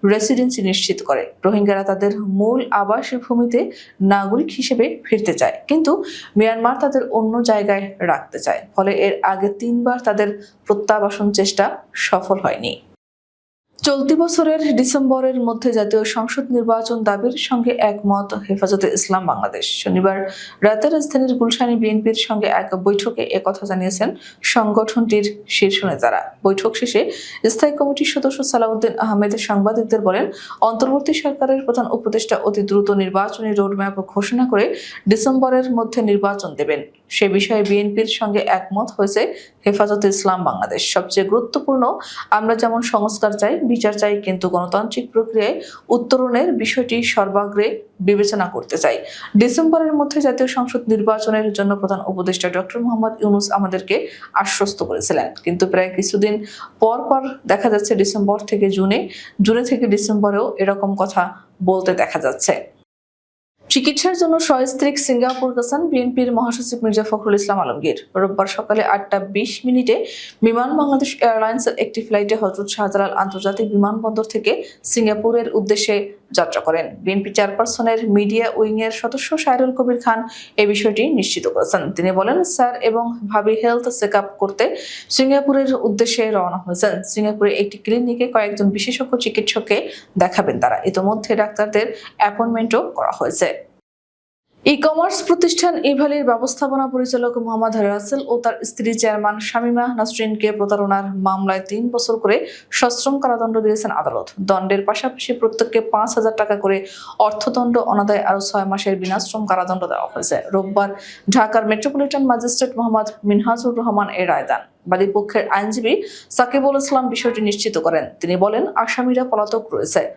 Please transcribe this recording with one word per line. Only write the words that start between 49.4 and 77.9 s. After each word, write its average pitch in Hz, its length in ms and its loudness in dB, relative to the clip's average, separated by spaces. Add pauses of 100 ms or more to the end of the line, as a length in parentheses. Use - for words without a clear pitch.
ডিসেম্বরের 320 600 4
মধ্যে 285 260 0
জাতীয় 254 300 2
সংসদ 247 260 -2 (100)
নির্বাচনের 220 540 2 (100)
জন্য 202 240 2
প্রধান 190 200 -2 (120)
উপদেষ্টা 185 440 -2
ডক্টর 185 280 -6
মোহাম্মদ 226 380 0
ইউনূস 202 240 2 (120)
আমাদেরকে 190 380 -2 (460)
আশ্বস্ত 202 360 -2 (100)
করেছিলেন, - 400 -2 (160)
কিন্তু 175 280 2
প্রায় 185 240 2
কিছুদিন 202 380 0 (480)
পর 226 160 2 (100)
পর 269 140 2 (300)
দেখা 202 220 2
যাচ্ছে 208 180 0 (100)
ডিসেম্বর 202 360 0 (120)
থেকে 202 160 2 (100)
জুনে, 196 220 2 (480)
জুনে 226 240 4
থেকে 254 140 0 (100)
ডিসেম্বরেও 208 520 2 (160)
এরকম 196 280 0 (120)
কথা 196 200 0 (460)
বলতে 185 220 4 (120)
দেখা - 240 -2
যাচ্ছে। - 280 0 (1160)
চিকিৎসার 302 500 0
জন্য 320 140 2 (140)
সস্ত্রীক 262 480 2 (100)
সিঙ্গাপুর 254 500 0
গেছেন 247 240 -2 (100)
বিএনপির 254 480 0
মহাসচিব 240 460 -2
মির্জা 214 260 2
ফখরুল 208 300 2
ইসলাম 202 240 0
আলমগীর। 143 340 -2 (220)
রোববার 196 360 2
সকালে 214 260 0 (120)
আটটা 202 240 -2 (160)
বিশ 226 180 -2 (140)
মিনিটে 247 300 4 (500)
বিমান 240 240 2 (100)
বাংলাদেশ 277 300 2 (160)
এয়ারলাইন্সের 226 480 0 (100)
একটি 220 220 -6
ফ্লাইটে 208 360 2
হজরত 202 320 -2
শাহজালাল 196 380 0 (100)
আন্তর্জাতিক 196 520 -2
বিমানবন্দর 220 600 0
থেকে 220 180 0 (400)
সিঙ্গাপুরের 226 540 2 (120)
উদ্দেশ্যে 208 380 0 (420)
যাত্রা 170 280 0
করেন। 160 200 0 (180)
বিএনপি 196 320 -2
চেয়ারপারসনের 226 640 0 (160)